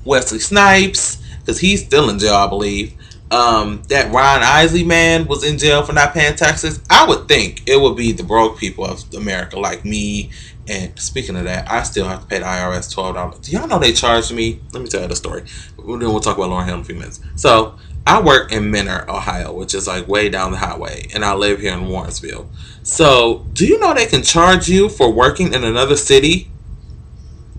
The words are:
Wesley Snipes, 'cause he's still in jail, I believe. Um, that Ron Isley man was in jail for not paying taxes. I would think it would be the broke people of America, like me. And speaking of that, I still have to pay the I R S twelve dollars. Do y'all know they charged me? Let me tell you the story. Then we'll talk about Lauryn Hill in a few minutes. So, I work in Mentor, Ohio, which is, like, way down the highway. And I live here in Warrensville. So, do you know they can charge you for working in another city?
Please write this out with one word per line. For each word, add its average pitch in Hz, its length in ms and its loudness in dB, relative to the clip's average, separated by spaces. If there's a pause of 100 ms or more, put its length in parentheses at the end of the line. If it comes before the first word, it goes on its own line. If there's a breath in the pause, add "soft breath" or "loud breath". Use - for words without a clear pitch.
Wesley 127 340 0
Snipes, 196 800 2 (300 loud breath)
'cause 113 140 -4
he's 196 220 2
still 139 280 2
in 104 80 -4
jail, 104 160 2
I 101 120 4
believe. 101 460 -4 (380 soft breath)
Um, 110 580 2
that 131 240 0
Ron 135 300 4
Isley 160 420 4
man 165 420 4
was 139 180 -4
in 151 140 -2
jail 147 240 2
for 147 100 -6
not 147 220 2
paying 151 220 2
taxes. 156 440 -2 (100)
I 262 140 8
would - 220 2
think 113 400 0
it 139 140 4
would 123 160 2
be 117 160 -2
the 92 100 -6
broke 110 360 2
people 95 260 -8
of 92 180 -8 (120)
America, 95 440 -8
like 95 260 -6
me. 104 460 -6 (380 loud breath)
And 95 300 -8
speaking - 380 -8
of 90 80 -6
that, 92 260 -8
I 120 120 -2
still 98 240 -4
have 92 140 -8
to - 60 -20
pay 98 120 -4
the 90 80 -6
I 92 140 -4
R 90 120 -4
S 90 180 -8
twelve 92 240 -6
dollars. 90 260 -10
Do 135 120 -12
y'all 254 140 -4
know 240 120 0
they 123 140 2
charged 117 400 0
me? 113 280 -4 (120)
Let 127 100 -10
me 120 60 -12
tell 95 140 -4
you 87 60 -8
the 87 80 -6
story. - 260 -8 (360 loud breath)
Then 117 220 -10
we'll 110 200 0
talk 101 160 -2
about 92 140 -2
Lauryn 90 160 -4
Hill 90 80 -4
in 87 80 -8
a - 20 -10
few - 100 -12
minutes. - 260 -14 (140 loud breath)
So, 113 400 4 (320 loud breath)
I 202 140 4
work 139 320 2
in 107 180 -2
Mentor, 98 400 -4
Ohio, 92 420 -6
which 92 220 -8
is, 95 120 -4
like, 90 200 -6
way 104 220 0
down 92 240 -2
the 92 60 -6
highway. 78 560 -8
And 104 100 -4
I 101 100 0
live 101 260 0
here 101 120 -4
in 90 160 -6
Warrensville. - 580 -8 (360 loud breath)
So, 123 720 4
do 180 120 2
you 427 140 4
know 349 140 2
they 240 100 2
can 131 180 0
charge 170 460 4
you 196 220 4
for 127 200 2
working 131 440 2
in 127 100 0
another 127 320 2
city? 143 540 4 (1080)